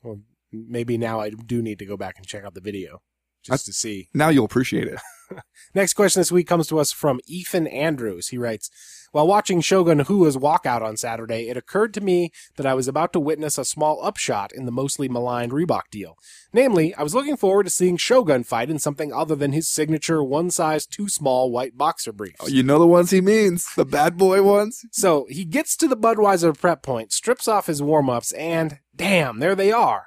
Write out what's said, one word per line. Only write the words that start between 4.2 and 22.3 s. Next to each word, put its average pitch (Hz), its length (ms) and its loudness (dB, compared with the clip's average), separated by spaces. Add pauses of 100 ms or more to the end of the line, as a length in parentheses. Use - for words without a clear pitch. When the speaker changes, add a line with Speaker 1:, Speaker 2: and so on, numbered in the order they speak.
Speaker 2:
you'll 139 160 8
appreciate - 440 0
it. - 120 -10 (300)
Speaker 1:
<laughs> 185 120 -18 (320)
Next 190 200 0
question 196 260 4
this 175 120 2
week 175 140 4
comes 170 220 2
to 156 100 0
us 147 140 0
from 135 340 -2
Ethan 175 400 -4
Andrews. 123 640 -4
He 123 100 -8
writes, 117 320 -6 (420)
"While 151 140 4
watching 196 340 2
Shogun 165 420 4
Rua's 160 340 4
walkout 131 460 0
on 110 140 -6
Saturday, 113 520 -6
it 123 80 -6
occurred 208 380 -2
to 208 60 -6
me 180 300 0 (260)
that 139 100 -4
I 135 80 0
was 131 140 -2
about 151 260 -2
to 175 60 2
witness 151 380 -2
a 131 60 -6
small 151 380 -2
upshot 117 520 -6
in 131 100 -10
the 120 80 -6
mostly 135 360 -4
maligned 123 440 -4
Reebok 139 380 -2
deal. 92 260 -14 (360)
Namely, 202 420 4
I 151 80 -6
was 151 120 -4
looking 277 220 -2
forward 196 280 2
to 180 60 -6
seeing 180 260 0
Shogun 160 480 2
fight 123 260 -4
in 156 80 -4
something 147 340 -6
other 151 220 -2
than 139 180 -2
his 156 160 -2
signature 156 540 -2
one-size-too-small 151 1300 -2
white 120 260 -6
boxer 143 360 -2
briefs." 101 280 -12